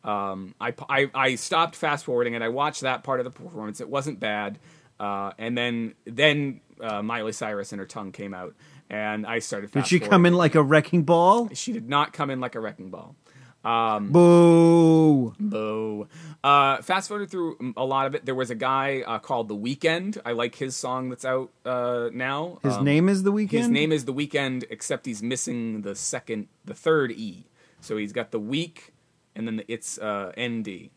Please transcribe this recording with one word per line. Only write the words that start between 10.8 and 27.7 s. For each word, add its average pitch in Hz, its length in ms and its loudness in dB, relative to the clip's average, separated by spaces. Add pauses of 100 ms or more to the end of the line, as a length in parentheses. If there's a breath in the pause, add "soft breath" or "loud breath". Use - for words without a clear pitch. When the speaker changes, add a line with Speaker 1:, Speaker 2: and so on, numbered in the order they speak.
Speaker 2:
ball? 185 500 6
Speaker 1:
She 240 180 -8
did 214 160 -8
not 143 240 0
come 143 160 -4
in 131 100 -6
like 123 160 -6
a 117 60 -6
wrecking 95 300 -10
ball. - 260 -16 (480 soft breath)
Um, 110 480 0
Speaker 2:
Boo. 165 1300 8
Speaker 1:
Boo. 107 680 -4 (380 loud breath)
Uh, 139 380 4
fast 190 260 -2
forwarded 208 220 -6
through 175 280 -4
m-, 123 200 -8
a 131 60 -2
lot 135 220 0
of 139 80 -4
it. - 120 -8
There 131 80 -4
was 127 160 -4
a 120 40 -6
guy, 135 520 0
uh, 113 120 -4
called 117 300 -4
The 104 80 -6
Weeknd. 160 680 -2
I 120 80 -4
like 120 220 -2
his 131 220 -8
song 127 320 -6
that's 123 160 -10
out, 131 260 -2 (140)
uh, 123 480 -2
now. 139 500 -6
Speaker 2:
His 135 120 0
Speaker 1:
Um, 139 100 -2
Speaker 2:
name 156 240 4
is 190 140 2
The 202 100 2
Weeknd? 208 180 0
Speaker 1:
his 233 180 2
name 156 220 2
is 147 140 0
The 131 80 -4
Weeknd, 139 560 -4
except - 380 -8
he's 107 160 -8
missing 117 580 -4
the 98 140 -8
second, 110 540 -8 (180)
the 196 80 -12
third 147 380 2
E. 98 340 -12 (340)